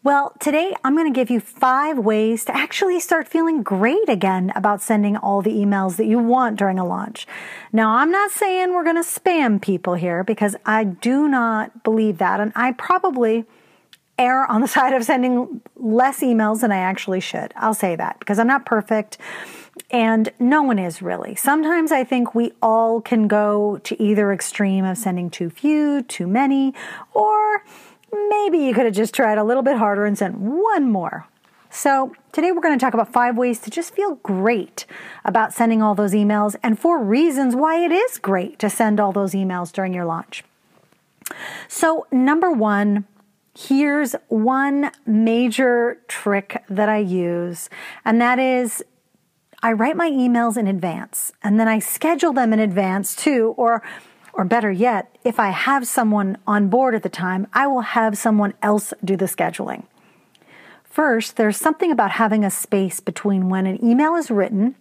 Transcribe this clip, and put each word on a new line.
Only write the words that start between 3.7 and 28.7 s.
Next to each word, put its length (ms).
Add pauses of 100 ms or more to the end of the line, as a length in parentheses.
again 460
about 260
sending 340
all 280
the 100
emails 440
that 100
you 100
want 400
during 220
a 60
launch. 420 (440)
Now, 260
I'm 120
not 220
saying 420
we're 100
gonna 180
spam 600
people 320
here 300
because 320 (100)
I 200
do 420
not 560
believe 340
that, 220
and 160
I 160
probably 760 (720)
err 320
on 120
the 60
<laughs> 120
side 140
of 100
sending 580 (140)
less 460
emails 400
than 100
I 80
actually 400
should. 360
I'll 200
say 200
that 220
because 220
I'm 80
not 180
perfect 540 (720)
and 480
no 240
one 160
is 220
really. 340
Sometimes 560
I 120
think 300
we 280
all 400
can 260
go 560
to 180
either 320
extreme 520
of 120
sending 320
too 200
few, 540
too 240
many, 460 (400)
or 500 (680)
maybe 300
you 140